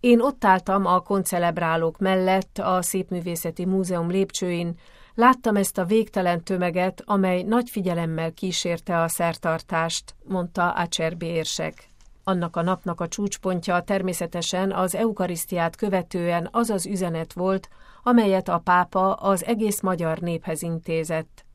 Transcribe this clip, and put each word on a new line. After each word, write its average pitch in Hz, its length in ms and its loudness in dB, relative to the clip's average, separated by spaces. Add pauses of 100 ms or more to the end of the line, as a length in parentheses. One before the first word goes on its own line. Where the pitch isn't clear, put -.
Én 240 200 8
ott 277 240 0
álltam 190 420 4
a 180 140 4
koncelebrálók 170 960 0
mellett 190 600 2
a 185 240 0
Szépművészeti 175 840 -4
Múzeum 180 440 0
lépcsőin, 180 640 -2 (400)
láttam 233 420 4
ezt 196 220 0
a 185 60 0
végtelen 185 600 0
tömeget, 180 640 -2
amely 185 360 2
nagy 247 280 0
figyelemmel 165 640 -2
kísérte 175 680 -2
a 165 80 2
szertartást, 165 1040 -2 (100)
mondta 175 460 0
Acerbi 170 560 -2
érsek. 160 640 -6 (360)
Annak 175 320 -2
a 170 60 0
napnak 180 380 -2
a 170 80 -4
csúcspontja 185 720 -2
természetesen 185 920 -2
az 185 220 -2
eukarisztiát 180 800 -2
követően 175 760 -2
az 233 200 0
az 190 160 0
üzenet 170 460 -4
volt, 190 360 -2 (340)
amelyet 208 460 4
a 175 100 0
pápa 185 540 4
az 190 320 0
egész 214 360 0
magyar 170 380 -2
néphez 165 440 -4
intézett. 160 840 -4 (100)